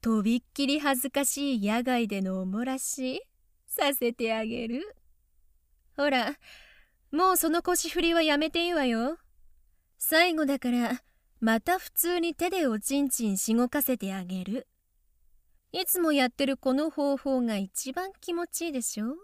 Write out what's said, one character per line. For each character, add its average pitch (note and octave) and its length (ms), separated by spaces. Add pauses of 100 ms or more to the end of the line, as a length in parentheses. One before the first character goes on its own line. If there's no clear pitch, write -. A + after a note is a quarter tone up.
と A3 160
び A3+ 140
っ B3 60 (120)
き C#4 140
り C#4+ 100
恥 C#4 220
ず C4+ 100
か C#4 140
し C#4 320
い G3+ 120
野 A3+ 140
外 A#3+ 240
で G3+ 140
の F#3+ 200
お F#3 60
も G#3 180
ら C4 140
し、 C4+ 480 (400)
さ C#4+ 260
せ A#3+ 200
て A3+ 200
あ A3 120
げ A#3 240
る。 D#4 260 (1000)
ほ C#4+ 120
ら、 A#3+ 280 (760)
も F#4 220
う F4+ 40
そ E4 120
の E4 120
腰 E4+ 280
振 F4 140
り E4 120
は E4 80
や D4+ 140
め D#4 120
て E4+ 180
い - 20
い F4 40
わ D4+ 120
よ。 B3 340 (800)
最 E4+ 360
後 D#4 120
だ C4+ 140
か B3 100
ら、 A#3+ 320 (380)
ま A3 200
た F4+ 200
普 - 100
通 F4 300
に E4+ 160
手 F4 140
で F4 180
お G#3+ 100
ち C#4 240
ん C#4 60
ち A#3 180
ん G3 100
し - 200
ご A#3+ 120
か C#4+ 140
せ B3+ 160
て F#3+ 160
あ F#3+ 80
げ F3+ 220
る。 A3+ 240 (1040)
い F4+ 120
つ - 140
も D#4+ 140
や C4+ 140
っ B3 40
て C#4 160
る C4+ 100
こ C4 160
の D4 160
方 C#4+ 280
法 C4+ 260
が A3+ 140
一 G3 360
番 F#4+ 280
気 - 120
持 E4+ 140
ち - 200
い - 20
い D#4 40
で B3+ 100
し - 200
ょ？ B3 220